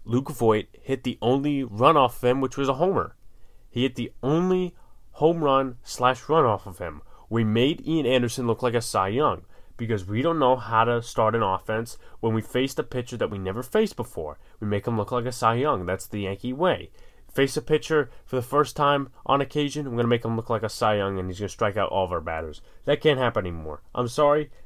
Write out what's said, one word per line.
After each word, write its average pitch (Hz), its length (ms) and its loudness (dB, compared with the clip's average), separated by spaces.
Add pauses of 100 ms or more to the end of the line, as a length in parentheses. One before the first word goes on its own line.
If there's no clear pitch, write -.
Luke 120 260 -2
Voit 110 420 2
hit - 320 -6
the 123 180 -4
only 139 420 2
run 120 320 4
off 127 200 4
of 123 120 0
him, 131 140 2
which 131 160 -4
was 139 100 0
a 135 60 2
homer. 151 420 -2 (540)
He 120 120 -2
hit 131 120 0
the - 180 -6 (100)
only 180 520 0 (380)
home 165 300 2
run 135 400 2
slash - 460 0
run 151 160 4
off 107 220 2
of 95 120 -12
him. 78 220 -10 (300)
We 113 140 2
made 117 420 2
Ian 156 180 0
Anderson 123 420 0
look 113 160 0
like 120 120 0
a 117 80 2
Cy 95 260 0
Young 120 380 0 (320)
because 110 280 -2
we 104 140 -2
don't 165 180 2
know 127 180 6
how 113 280 2
to 117 160 0
start 110 340 0
an 113 80 2
offense 110 540 -2 (240)
when 110 140 0
we 110 80 0
faced 135 360 -2
a 156 40 -2
pitcher 123 340 -6
that 107 140 -2
we 101 80 -8
never 95 240 -4
faced 214 340 0
before. 78 420 -8 (220)
We 107 60 -4
make 101 200 0
him 117 120 0
look 101 140 -2
like 120 120 -2
a 123 80 -4
Cy 117 220 2
Young. 120 320 0
That's 95 200 -4
the 104 140 -6
Yankee 101 320 -4
way. 135 380 -2 (420)
Face 135 240 0
a 147 60 -4
pitcher 151 480 0 (160)
for 131 100 -4
the 123 60 -2
first 143 340 0
time 143 320 2 (160)
on 139 160 4
occasion, 143 500 -2
we're 117 60 -4
gonna 117 120 2
make 120 160 2
him 113 120 -2
look 113 140 -4
like 107 120 0
a 107 60 -2
Cy 107 280 0
Young, 98 220 0
and 92 120 -4
he's 92 80 -8
gonna 101 100 -4
strike 104 300 -2
out 98 100 2
all 95 160 0
of 87 80 -4
our 85 80 -2
batters. 80 400 -6 (240)
That 147 160 2
can't 147 180 4
happen 113 280 0
anymore. 78 340 -8 (140)
I'm 123 140 -2
sorry, 147 420 2 (160)